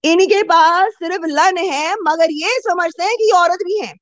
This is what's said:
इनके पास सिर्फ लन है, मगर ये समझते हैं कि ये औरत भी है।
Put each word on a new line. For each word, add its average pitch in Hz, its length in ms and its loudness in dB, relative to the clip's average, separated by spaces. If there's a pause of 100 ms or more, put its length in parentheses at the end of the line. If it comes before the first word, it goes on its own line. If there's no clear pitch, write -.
इनके 370 400 2
पास 339 480 2
सिर्फ 349 340 -8
लन 330 320 0
है, 339 380 -4
मगर 330 360 0
ये 359 280 -4
समझते 349 440 -4
हैं 440 140 -2
कि 440 60 -2
ये 440 80 2
औरत 349 340 2
भी 403 140 -4
है। 208 220 -10